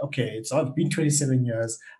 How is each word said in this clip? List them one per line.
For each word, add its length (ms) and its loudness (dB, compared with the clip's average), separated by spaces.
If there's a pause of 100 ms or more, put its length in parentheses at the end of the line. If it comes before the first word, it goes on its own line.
okay, 340 -2
it's, 140 -8
I've 240 0
been 160 2
twenty-seven 540 2
years. 340 -2 (200)